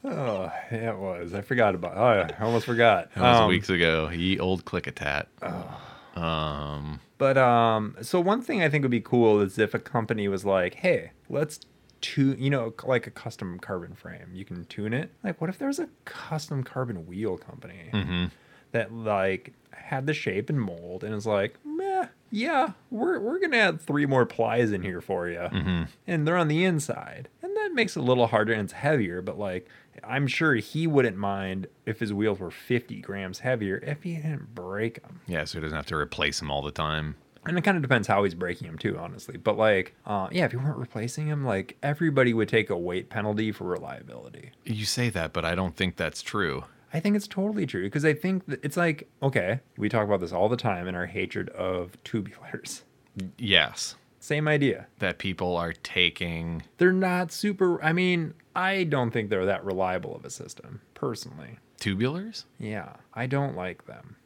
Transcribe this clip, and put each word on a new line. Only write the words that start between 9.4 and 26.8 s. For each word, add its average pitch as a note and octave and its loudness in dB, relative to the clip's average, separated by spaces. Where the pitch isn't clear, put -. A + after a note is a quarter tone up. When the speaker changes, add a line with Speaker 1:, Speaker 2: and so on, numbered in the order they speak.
Speaker 1:
is F#2+ 0
if G#2+ 4
a A2+ 0
company G#2+ 0
was G2 -2
like, F#2 2
"Hey, C3 0
let's - -2
tune," C3+ 2
you C3+ 2
know, A#2 0
c-, - -6
like B2 4
a G#2+ -12
custom F#2 -10
carbon F2+ -6
frame. F2+ -16
You F#2 -12
can F2 -10
tune G#2+ -6
it. D3 -4
Like, F#3+ -4
what E3 -2
if F#3 -8
there C#4 -4
was C#4 -4
a D#4 -4
custom D3+ -6
carbon A2+ -6
wheel F#2+ -4
company - -16
Speaker 2:
Mm-hmm. F2+ 0
Speaker 1:
that, A2+ 0
like, G2+ 0
had C3+ -6
the D3+ 0
shape G#2+ -2
and D3 2
mold F2+ -6
and G#2+ -4
is G#2 -6
like, G#2 2
"Meh, F#4 -2
yeah, B3+ 0
we're, B3+ 0
we're B3+ -2
gonna D#4+ 2
add F3+ 4
three D3 2
more C3 6
plies A2+ 2
in F#2 0
here F#2 -4
for F2 -2
ya." E2+ -4
Speaker 2:
Mm-hmm. F2+ 0
Speaker 1:
And D#3 0
they're F3 4
on E3 4
the D#3+ 4
inside, - -2